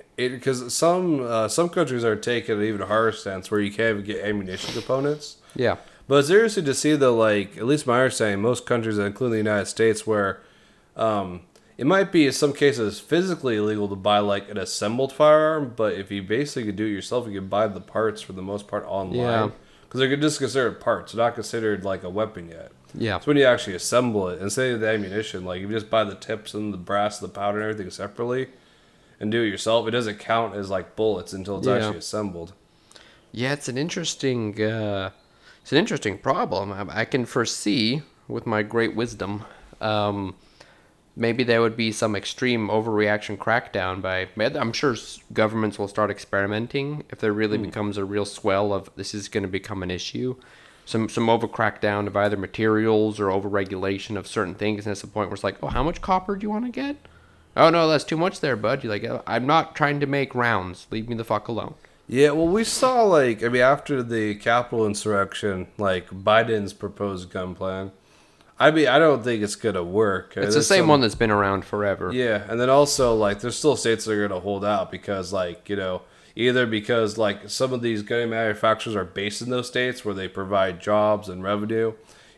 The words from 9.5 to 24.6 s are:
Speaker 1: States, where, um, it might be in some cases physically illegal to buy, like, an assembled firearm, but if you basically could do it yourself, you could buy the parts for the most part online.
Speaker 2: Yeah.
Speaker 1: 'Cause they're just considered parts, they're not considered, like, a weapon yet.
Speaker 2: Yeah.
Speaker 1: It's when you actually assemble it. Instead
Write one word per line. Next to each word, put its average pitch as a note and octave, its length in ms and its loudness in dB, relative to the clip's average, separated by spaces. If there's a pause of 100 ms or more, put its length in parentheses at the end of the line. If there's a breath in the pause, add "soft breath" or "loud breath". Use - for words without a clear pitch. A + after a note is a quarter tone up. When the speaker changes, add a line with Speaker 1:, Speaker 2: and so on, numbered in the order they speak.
Speaker 1:
States, A2+ 380 2
where, G#2 340 0 (540 soft breath)
um, G2+ 460 -2 (380 soft breath)
it B2 80 -2
might F#3+ 260 4
be D#3 140 6
in C3 60 2
some C#3+ 200 2
cases A#2 480 2
physically D#3+ 560 0
illegal G#2 320 0
to G2 80 -6
buy, G#2 220 4
like, G2+ 320 0
an G2 80 -8
assembled A2 560 -2
firearm, D3+ 600 4
but G#2+ 200 0
if G2 160 -8
you G2+ 120 -4
basically A#2+ 440 -2
could G2 100 -4
do G#2+ 80 -2
it A2 60 -2
yourself, A2 360 -4
you G2 140 -8
could F#2+ 80 -8
buy G#2 200 2
the F#2+ 120 -8
parts G#2+ 400 -2
for - 140 -14
the F#2 80 -10
most G2+ 260 -8
part G#2 180 -6
online. G#2+ 600 0
Speaker 2:
Yeah. - 20 -6 (380 soft breath)
Speaker 1:
'Cause B2 120 -6
they're C3+ 140 4
just D3 260 2
considered A#2+ 380 0
parts, E2+ 340 -2
they're A2+ 120 2
not A#2 120 0
considered, G#2+ 500 -2
like, F#2 160 -4
a F2+ 80 -8
weapon F#2+ 400 -4
yet. E2 200 -16 (260)
Speaker 2:
Yeah. G#2+ 200 -2
Speaker 1:
It's - 100 -8
when D3 100 4
you C#3+ 80 6
actually A#2 320 4
assemble G#2+ 520 0
it. F2+ 120 -6
Instead B2 340 0